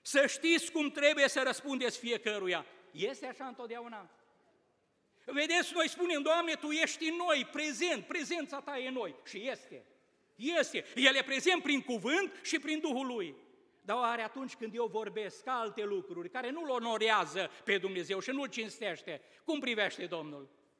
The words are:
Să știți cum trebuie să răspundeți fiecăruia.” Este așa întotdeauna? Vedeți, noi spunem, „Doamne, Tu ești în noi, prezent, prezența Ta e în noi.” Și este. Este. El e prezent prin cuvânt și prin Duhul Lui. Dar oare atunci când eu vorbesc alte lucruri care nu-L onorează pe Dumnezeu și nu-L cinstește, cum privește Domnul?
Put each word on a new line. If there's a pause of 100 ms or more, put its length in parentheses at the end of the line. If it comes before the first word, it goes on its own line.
Să
știți
cum
trebuie
să
răspundeți
fiecăruia.” (260)
Este
așa
întotdeauna? (1160)
Vedeți,
noi
spunem,
„Doamne,
Tu
ești
în
noi,
prezent,
prezența
Ta
e
în
noi.” (100)
Și
este. (500)
Este. (100)
El
e
prezent
prin
cuvânt
și
prin
Duhul
Lui. (460)
Dar
oare
atunci
când
eu
vorbesc
alte
lucruri
care
nu-L
onorează (120)
pe
Dumnezeu
și
nu-L
cinstește, (220)
cum
privește
Domnul? (300)